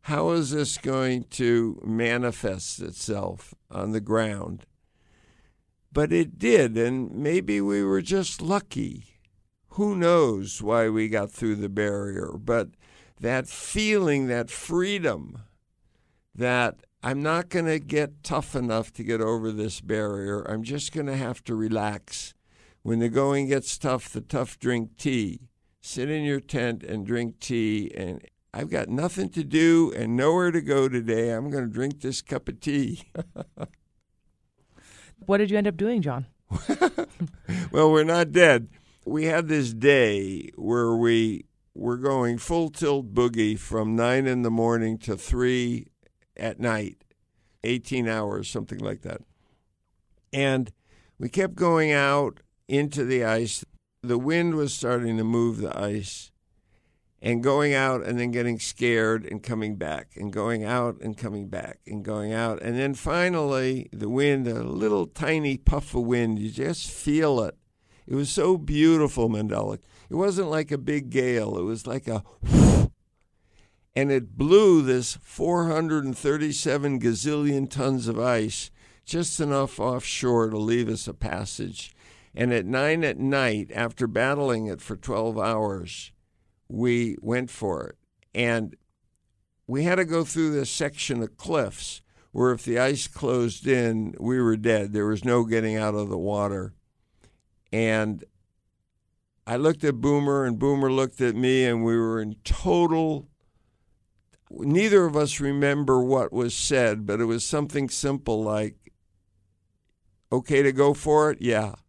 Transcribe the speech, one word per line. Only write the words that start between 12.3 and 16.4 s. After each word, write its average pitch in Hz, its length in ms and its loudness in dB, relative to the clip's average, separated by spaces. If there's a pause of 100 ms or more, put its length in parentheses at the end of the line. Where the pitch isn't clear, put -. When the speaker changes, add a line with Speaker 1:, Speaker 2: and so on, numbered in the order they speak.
Speaker 1:
But 107 300 0 (520)
that 127 280 -2
feeling, 190 800 0
that 120 200 -2
freedom, 165 920 -4 (960)
that 123 480 0 (180)